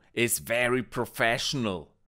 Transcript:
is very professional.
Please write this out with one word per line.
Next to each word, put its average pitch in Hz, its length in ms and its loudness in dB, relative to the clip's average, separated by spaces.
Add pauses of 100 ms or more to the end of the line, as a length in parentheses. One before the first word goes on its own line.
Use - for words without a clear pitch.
(160)
is 117 240 2
very 120 420 2
professional. 117 1080 -2 (180)